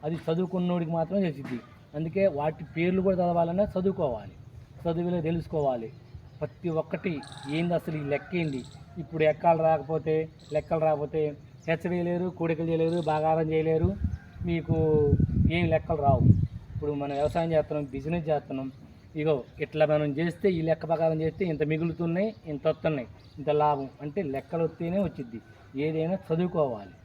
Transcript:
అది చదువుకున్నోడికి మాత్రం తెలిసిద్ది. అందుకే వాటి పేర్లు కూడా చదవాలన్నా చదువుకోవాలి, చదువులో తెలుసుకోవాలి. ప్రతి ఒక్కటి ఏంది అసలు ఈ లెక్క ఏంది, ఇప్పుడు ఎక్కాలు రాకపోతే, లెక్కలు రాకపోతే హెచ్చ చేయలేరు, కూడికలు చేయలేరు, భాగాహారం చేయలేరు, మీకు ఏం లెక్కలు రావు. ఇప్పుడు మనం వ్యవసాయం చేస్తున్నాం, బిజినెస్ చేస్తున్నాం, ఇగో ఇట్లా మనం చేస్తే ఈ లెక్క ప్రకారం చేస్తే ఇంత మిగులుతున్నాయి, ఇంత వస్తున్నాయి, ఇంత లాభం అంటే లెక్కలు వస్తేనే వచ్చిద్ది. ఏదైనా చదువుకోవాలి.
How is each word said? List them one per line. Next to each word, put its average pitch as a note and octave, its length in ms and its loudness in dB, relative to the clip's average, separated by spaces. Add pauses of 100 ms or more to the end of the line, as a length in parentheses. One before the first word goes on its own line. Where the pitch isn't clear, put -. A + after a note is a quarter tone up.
అది D#3+ 120 -2
చదువుకున్నోడికి F3 760 0
మాత్రం E3 280 0
తెలిసిద్ది. C#3 400 -2 (360)
అందుకే E3 320 2
వాటి D#3 360 0 (140)
పేర్లు F3+ 240 2
కూడా F#3 140 2
చదవాలన్నా F3 480 2
చదువుకోవాలి, F3+ 680 -2 (520)
చదువులో F3 380 0
తెలుసుకోవాలి. D3 720 -2 (500)
ప్రతి - 280 -6
ఒక్కటి D#3+ 500 -2 (320)
ఏంది E3+ 220 0
అసలు D#3 240 -2
ఈ D3+ 60 -6
లెక్క C#3+ 320 -4
ఏంది, D3 280 -2 (340)
ఇప్పుడు D#3+ 260 -2
ఎక్కాలు D#3+ 400 4
రాకపోతే, D#3+ 680 0 (240)
లెక్కలు D3+ 260 0
రాకపోతే D3+ 580 0 (300)
హెచ్చ E3 260 -2
చేయలేరు, F3 360 0
కూడికలు E3 380 -2
చేయలేరు, E3 340 2
భాగాహారం D#3 500 2
చేయలేరు, D#3+ 440 2 (500)
మీకు E3 300 0 (760)
ఏం E3+ 180 2
లెక్కలు D#3+ 280 0
రావు. C#3 280 4 (500)
ఇప్పుడు D3 160 -2
మనం C#3+ 240 -2
వ్యవసాయం E3 360 2
చేస్తున్నాం, D3+ 400 2
బిజినెస్ D3+ 380 -4
చేస్తున్నాం, C3+ 420 -2 (440)
ఇగో D3+ 280 0 (180)
ఇట్లా D#3 240 2
మనం D3+ 320 2
చేస్తే E3+ 320 0
ఈ E3+ 120 0
లెక్క D#3+ 260 0
ప్రకారం D#3+ 340 2
చేస్తే D#3+ 240 -2
ఇంత D#3 180 0
మిగులుతున్నాయి, E3+ 720 -2 (100)
ఇంత D3+ 220 -4
వస్తున్నాయి, D#3 400 -2 (300)
ఇంత C#3+ 120 -6
లాభం D3 400 2 (120)
అంటే D3 200 -6
లెక్కలు D3 420 -4
వస్తేనే E3+ 360 -2
వచ్చిద్ది. C#3 420 -6 (400)
ఏదైనా D#3+ 360 0 (160)
చదువుకోవాలి. D3+ 580 0 (140)